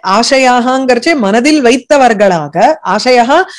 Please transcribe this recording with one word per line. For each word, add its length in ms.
ஆசையாகங்கிறச்சே 1080
மனதில் 480
வைத்தவர்களாக, 1160
ஆசையாக 640